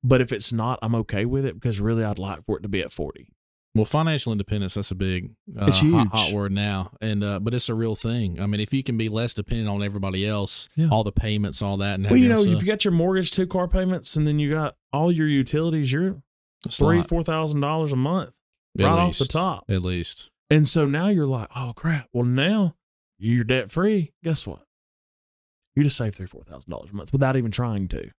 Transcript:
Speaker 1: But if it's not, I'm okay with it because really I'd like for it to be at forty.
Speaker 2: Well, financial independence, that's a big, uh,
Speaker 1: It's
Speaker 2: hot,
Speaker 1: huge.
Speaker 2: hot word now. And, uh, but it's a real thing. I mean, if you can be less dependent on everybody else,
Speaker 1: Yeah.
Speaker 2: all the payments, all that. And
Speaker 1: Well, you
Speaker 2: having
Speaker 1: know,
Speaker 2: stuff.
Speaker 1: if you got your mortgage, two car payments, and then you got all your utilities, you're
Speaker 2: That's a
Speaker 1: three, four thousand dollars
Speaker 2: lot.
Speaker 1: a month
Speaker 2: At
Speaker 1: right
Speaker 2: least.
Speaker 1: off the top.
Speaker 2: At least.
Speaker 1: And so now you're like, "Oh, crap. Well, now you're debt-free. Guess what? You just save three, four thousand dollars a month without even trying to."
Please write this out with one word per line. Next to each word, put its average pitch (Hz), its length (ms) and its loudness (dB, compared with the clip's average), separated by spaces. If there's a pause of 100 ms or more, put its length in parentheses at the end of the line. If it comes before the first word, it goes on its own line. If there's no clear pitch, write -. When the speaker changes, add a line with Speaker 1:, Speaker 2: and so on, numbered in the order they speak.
Speaker 1:
But 127 180 4
if 123 120 0
it's 113 200 0
not, 117 300 -2
I'm 113 140 0
okay 110 280 -2
with 135 200 -2
it 127 100 -4
because 110 260 -4
really 113 240 0
I'd 104 140 -4
like 95 260 -8
for 107 140 -2
it - 40 -12
to 101 60 -8
be 98 120 -2
at 69 120 -6
forty. - 360 -10 (460)
Speaker 2:
Well, 110 100 4
financial 151 480 0
independence, 101 420 -2
that's 101 160 -2
a 92 40 -6
big, 92 400 -4 (200)
uh, 101 120 -2
Speaker 1:
It's - 140 4
Speaker 2:
hot, 147 60 4
Speaker 1:
huge. 151 240 4
Speaker 2:
hot 104 220 0
word 101 200 0
now. 98 400 -2 (100)
And, 107 200 -2
uh, 101 180 -2
but 113 120 -2
it's 120 160 0
a 117 60 -2
real 110 200 -2
thing. 113 460 -4
I 101 60 -2
mean, 104 120 -2
if 104 140 -4
you 135 100 0
can 123 140 -4
be 110 140 -2
less 113 240 -2
dependent 107 340 -4
on 101 140 -2
everybody 98 440 -4
else, 104 500 -2
Speaker 1:
Yeah. 160 140 2
Speaker 2:
all 110 140 2
the 104 80 -4
payments, 104 480 0
all 101 160 -2
that. 98 200 -2
And 95 80 -2
Speaker 1:
Well, 233 120 4
you 254 140 8
Speaker 2:
having 226 60 4
Speaker 1:
know, 214 60 4
Speaker 2:
stuff. 180 120 4
Speaker 1:
if - 80 0
you 180 100 0
got 208 140 0
your 190 60 2
mortgage, 175 400 2
two 185 140 0
car 180 220 -2
payments, 185 480 0
and 151 100 2
then 147 120 2
you 147 120 0
got 156 260 -2 (180)
all 165 180 2
your 156 160 2
utilities, 147 640 0
you're 180 300 -2 (420)
Speaker 2:
That's - 160 -2
a 143 60 4
Speaker 1:
three, 170 160 6
four 170 200 -2
thousand 156 380 -2
dollars 151 300 0
Speaker 2:
lot. 135 80 0
Speaker 1:
a - 20 2
month 165 300 -2 (480)
Speaker 2:
At 92 80 4
Speaker 1:
right 170 200 4
Speaker 2:
least. - 140 0
Speaker 1:
off 170 80 2
the - 40 0
top. 165 360 -2
Speaker 2:
At 95 140 0
least. 90 480 -4 (180)
Speaker 1:
And 151 180 6
so 151 200 4
now 151 220 0
you're 175 180 2
like, 127 280 -4
"Oh, 127 220 -8
crap. 156 380 -2
Well, 123 100 0
now 160 520 2 (420)
you're 117 260 2
debt-free. 156 680 0 (100)
Guess 160 220 -2
what? - 160 -14 (1120)
You 139 80 2
just 147 160 2
save 110 160 -4
three, 92 120 -12
four - 180 -18
thousand - 260 -18
dollars - 220 -12
a - 20 -16
month - 180 -8
without 135 240 2
even 117 140 -2
trying 104 380 -2
to." - 320 -8